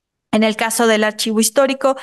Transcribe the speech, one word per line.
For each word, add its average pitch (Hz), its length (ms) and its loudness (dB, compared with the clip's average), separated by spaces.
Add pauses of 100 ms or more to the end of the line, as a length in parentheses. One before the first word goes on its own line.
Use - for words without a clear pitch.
(300)
En 214 120 0
el 220 140 0
caso 226 300 -2
del 214 180 2
archivo 214 360 -2
histórico, 269 640 0